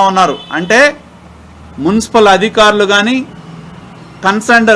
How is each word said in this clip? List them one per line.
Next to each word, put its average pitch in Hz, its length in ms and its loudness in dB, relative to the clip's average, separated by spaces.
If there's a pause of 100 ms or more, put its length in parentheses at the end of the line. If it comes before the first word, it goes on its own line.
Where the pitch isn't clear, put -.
ఉన్నారు. 185 260 0 (220)
అంటే 180 220 0 (1040)
మున్సిపల్ 214 520 0
అధికారులు 208 580 0
కానీ, 220 240 -2 (1080)
కన్సర్న్డ్ 220 500 2